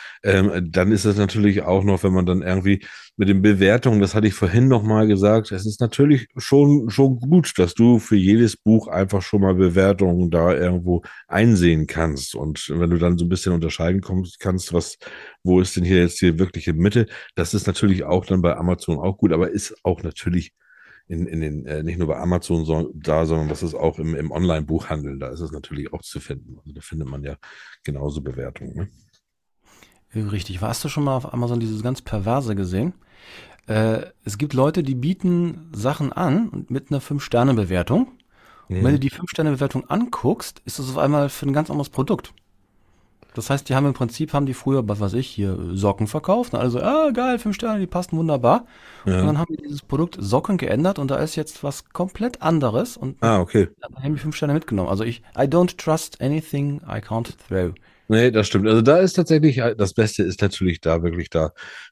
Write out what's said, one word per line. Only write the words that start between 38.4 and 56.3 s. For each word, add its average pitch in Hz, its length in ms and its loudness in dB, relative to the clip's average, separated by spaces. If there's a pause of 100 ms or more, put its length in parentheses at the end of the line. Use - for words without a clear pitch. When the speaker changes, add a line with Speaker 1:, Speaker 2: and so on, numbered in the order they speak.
Speaker 2:
Und 92 80 -4
Speaker 1:
Mhm. 92 60 0
Speaker 2:
wenn 127 80 4
du 147 80 2
die 135 100 -2
Fünf-Sterne-Bewertung 143 800 -4
anguckst, 208 760 -4
ist - 120 -12
das 131 140 -8
auf 131 80 -4
einmal 143 300 2
für - 180 -8
ein 139 60 0
ganz 151 180 -2
anderes 147 180 -4
Produkt. - 420 -4 (1040)
Das - 160 -8
heißt, 139 180 -4
die 135 60 -2
haben 139 140 2
im 135 80 0
Prinzip, 139 380 -6
haben 143 120 0
die 131 80 -4
früher, 135 340 -2
was 104 120 -4
weiß 101 140 -2
ich, 127 160 -2
hier 95 280 -4 (160)
Socken 98 320 0
verkauft. 233 480 -2
Also, 123 260 -2
ah, 294 320 0
geil, 247 280 -2
fünf 214 160 -4
Sterne, 214 240 -4
die 185 80 -4
passen 180 280 -6
wunderbar. 160 520 2 (400)
Speaker 1:
Ja. 92 140 2
Speaker 2:
Und - 40 2
dann - 140 2
haben 170 180 -4
die - 60 -18
dieses 147 180 -12
Produkt 160 380 -4
Socken 151 400 0
geändert 165 400 -2
und 135 100 -4
da 135 60 -2
ist 156 200 -4
jetzt - 280 -8
was - 260 -10
komplett 208 540 -8
anderes. 151 540 -2
Und 131 240 -10
Speaker 1:
Ah, 113 180 4
okay. 90 300 2 (120)
Speaker 2:
dann - 140 -16
haben 139 180 -6
die 139 80 -6
Fünf 151 140 -6
Sterne 143 180 -2
mitgenommen. 101 360 -2
Also 98 140 -2
ich, 117 200 -8 (120)
I 131 100 0
don't 170 300 2
trust - 460 -6
anything 143 640 -4